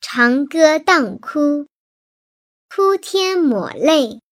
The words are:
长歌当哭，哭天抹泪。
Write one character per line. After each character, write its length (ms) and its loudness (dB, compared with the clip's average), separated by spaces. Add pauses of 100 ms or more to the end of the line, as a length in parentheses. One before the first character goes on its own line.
长 440 0
歌 340 4
当 400 0
哭， 500 -4 (1000)
哭 320 0
天 380 -2
抹 320 -2
泪。 500 -2 (120)